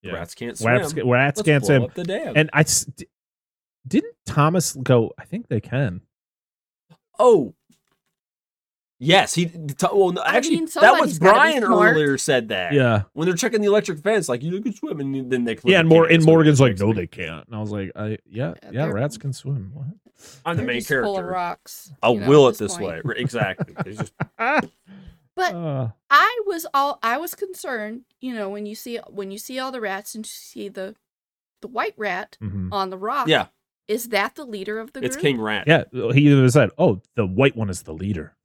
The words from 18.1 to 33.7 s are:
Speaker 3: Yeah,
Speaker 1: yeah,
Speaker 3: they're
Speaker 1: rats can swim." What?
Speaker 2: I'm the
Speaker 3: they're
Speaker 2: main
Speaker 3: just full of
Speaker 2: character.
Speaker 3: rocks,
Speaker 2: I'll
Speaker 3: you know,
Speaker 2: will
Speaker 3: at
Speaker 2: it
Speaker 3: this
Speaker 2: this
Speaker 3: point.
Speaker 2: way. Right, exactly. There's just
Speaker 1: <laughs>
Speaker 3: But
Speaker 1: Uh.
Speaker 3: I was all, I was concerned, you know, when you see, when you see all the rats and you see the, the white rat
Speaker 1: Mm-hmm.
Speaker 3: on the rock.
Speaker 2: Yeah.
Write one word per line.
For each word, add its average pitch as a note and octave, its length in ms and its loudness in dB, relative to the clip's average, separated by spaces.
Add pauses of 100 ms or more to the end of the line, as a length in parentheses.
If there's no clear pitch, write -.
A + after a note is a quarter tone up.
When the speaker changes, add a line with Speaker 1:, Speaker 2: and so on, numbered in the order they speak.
Speaker 3:
Yeah, C3+ 240 -8 (100)
Speaker 1:
yeah, - 80 -20 (140)
Speaker 3:
they're D#3 80 -4
Speaker 1:
rats C3+ 240 -4
can C3+ 160 -10
swim." B2 400 -10
What? D3 120 -12 (600)
Speaker 2:
I'm E3+ 100 -4
the - 60 -2
Speaker 3:
they're - 60 -4
Speaker 2:
main A#3+ 140 -4
Speaker 3:
just - 80 -12
full C3+ 100 0
of A#2+ 40 0 (140)
Speaker 2:
character. F2+ 140 -8
Speaker 3:
rocks, - 600 -10 (120)
Speaker 2:
I'll A#2+ 100 4
Speaker 3:
you G#2+ 80 0
know, G#2 80 -2
Speaker 2:
will C#3+ 180 10
Speaker 3:
at A2+ 80 2
Speaker 2:
it - 40 -16
Speaker 3:
this - 0 -
Speaker 2:
this G2+ 180 -6
Speaker 3:
point. G2 100 -8
Speaker 2:
way. E2 160 -8
Right, - 140 -6
exactly. A#2+ 680 -4
There's G#2 140 -12
just - 160 -10 (240)
Speaker 1:
<laughs> B3 320 -2 (640)
Speaker 3:
But F4+ 220 -4
Speaker 1:
Uh. D3 320 -6 (240)
Speaker 3:
I G4 340 4
was E4+ 300 -6
all, C#4 260 -2
I A#3 160 -2
was E4+ 160 -10
concerned, C4 680 -10 (180)
you B3+ 160 -10
know, G#3 140 -8
when G#3 180 -10
you G#3+ 80 -12
see, A#3 220 -12 (120)
when G3 220 -10
you G3+ 80 -14
see B3+ 180 -12
all C4 140 -8
the B3+ 100 -10
rats G#3 320 -8
and G#3+ 100 -12
you G#3+ 60 -16
see - 400 -16
the, G3 240 -12 (680)
the G#3+ 80 -16
white C4 280 -6
rat G3 420 -8
Speaker 1:
Mm-hmm. G3 320 -8
Speaker 3:
on G3 200 -4
the F#3+ 80 -12
rock. A#3 300 -4
Speaker 2:
Yeah. B2+ 180 2 (400)